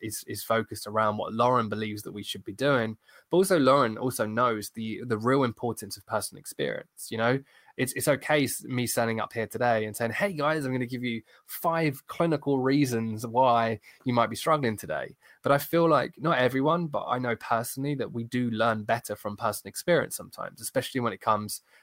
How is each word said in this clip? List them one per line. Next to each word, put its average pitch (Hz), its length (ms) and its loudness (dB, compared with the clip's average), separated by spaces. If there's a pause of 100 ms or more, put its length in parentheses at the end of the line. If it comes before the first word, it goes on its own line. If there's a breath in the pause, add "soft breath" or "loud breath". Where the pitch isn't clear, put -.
is, 110 240 -8
is - 160 -8
focused 110 460 -2
around 107 280 0
what 98 160 -6
Lauren 120 360 2
believes 107 340 -6
that 101 100 -12
we 101 120 -10
should - 200 -10
be 104 80 -10
doing. 117 440 0 (340 soft breath)
But 165 60 2
also 190 220 4
Lauren 131 400 6
also 120 280 -2
knows 110 440 0
the, 110 360 -8
the 113 120 0
real 131 260 4
importance 113 520 -4
of - 100 -20
personal - 340 -4
experience. - 720 -8
You 113 80 -4
know, 120 200 2 (380 soft breath)
it's, 131 160 -2
it's 135 160 -2
okay 147 360 2
s-, - 200 -4
me 123 240 -2
standing 113 320 0
up - 120 -6
here 110 140 -2
today 113 380 0
and 107 120 -8
saying, 117 140 -2
"Hey 202 220 -2
guys, 151 320 0
I'm 131 80 -2
gonna 127 140 -2
give 123 180 -6
you 117 180 -4 (240 soft breath)
five 165 640 0
clinical 147 500 2
reasons 120 640 2
why 117 540 4 (260 loud breath)
you 127 80 0
might 117 160 4
be 113 80 -8
struggling 139 400 2
today." 76 380 -6 (280 soft breath)
But 139 100 2
I 143 60 4
feel 165 300 2
like 143 300 2
not 131 200 0
everyone, 135 500 2
but 123 180 -4
I 123 120 -2
know 120 180 -2
personally 127 580 -2
that 123 180 -4
we 117 120 -6
do 120 260 -2
learn 110 320 0
better 113 320 -2
from 101 220 -8
personal 104 340 -4
experience - 460 0
sometimes, 92 440 -14
especially 123 400 -4
when 117 120 0
it 95 80 -10
comes 107 420 0 (200 soft breath)